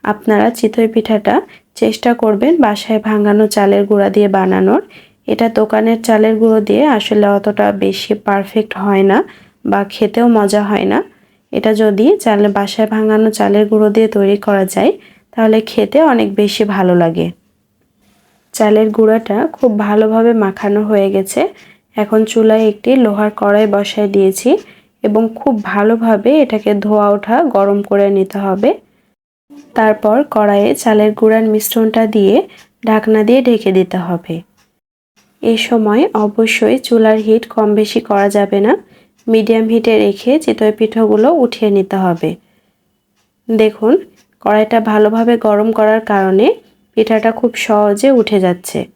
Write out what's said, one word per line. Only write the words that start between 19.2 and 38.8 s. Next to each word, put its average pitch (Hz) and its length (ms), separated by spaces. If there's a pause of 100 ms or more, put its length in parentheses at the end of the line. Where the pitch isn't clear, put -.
খুব 254 300
ভালোভাবে 220 560
মাখানো 202 500
হয়ে 208 260
গেছে। 196 320 (540)
এখন 214 300
চুলায় 220 420
একটি 208 280
লোহার 208 360
কড়াই 208 360
বসায় 202 420
দিয়েছি 196 400 (540)
এবং 214 200 (120)
খুব - 180 (100)
ভালোভাবে 220 680 (100)
এটাকে 214 320
ধোয়া 208 360
ওঠা 208 340
গরম 202 400
করে 202 260
নিতে 196 280
হবে। 196 320 (1040)
তারপর 214 440 (120)
কড়াইয়ে 208 460
চালের 214 360
গুঁড়ার 220 360
মিশ্রণটা 220 600
দিয়ে 208 280 (480)
ঢাকনা 220 400
দিয়ে 240 180
ঢেকে 220 300
দিতে 185 260
হবে। 170 380 (1080)
এই 226 140
সময় 220 460 (120)
অবশ্যই 220 640
চুলার 220 380
হিট 220 300
কম 214 280
বেশি 214 260
করা 202 280
যাবে 202 320
না, 233 120 (540)